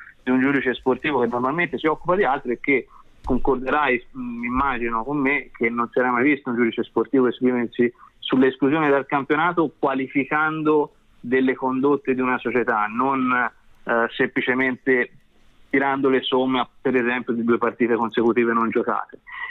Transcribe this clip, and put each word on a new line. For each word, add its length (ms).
di 80
un 100
giudice 340
sportivo 460
che 60
normalmente 520
si 80
occupa 280
di 100
altro 280
e 80
che 280
concorderai, 800
mm, 300
immagino 580
con 140
me, 340
che 200
non 200
si 80
era 120
mai 140
visto 260
un 60
giudice 260
sportivo 440
esprimersi 640
sull'esclusione 720
dal 160
campionato 720
qualificando 1120
delle 340
condotte 600
di 60
una 180
società, 480
non, 460
eh, 800
semplicemente 1000
tirando 400
le 120
somme, 460
per 140
esempio, 360
di 120
due 120
partite 380
consecutive 580
non 180
giocate. 500